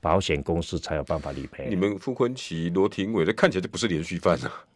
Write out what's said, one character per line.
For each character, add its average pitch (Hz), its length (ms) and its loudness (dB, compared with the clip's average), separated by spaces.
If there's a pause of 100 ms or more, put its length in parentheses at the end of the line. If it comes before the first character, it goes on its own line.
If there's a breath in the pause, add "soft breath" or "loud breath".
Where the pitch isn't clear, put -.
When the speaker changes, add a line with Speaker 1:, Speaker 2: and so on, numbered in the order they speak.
Speaker 1:
保 82 200 4
险 73 220 0
公 85 180 0
司 82 180 -4
才 - 180 -4
有 71 80 -2
办 82 140 -2
法 69 140 -8
理 67 180 -8
赔。 - 180 -12
Speaker 2:
你 107 80 -2
们 98 220 2
傅 131 140 -6
昆 123 220 0
萁、 85 380 -4
罗 95 160 4
廷 101 240 -2
伟， 92 120 4
这 95 80 2
看 180 180 4
起 - 80 -2
来 90 40 -2
就 - 60 -6
不 - 100 -8
是 117 100 0
连 82 140 0
续 87 160 -6
犯 87 220 2
啊。 - 120 -6 (240)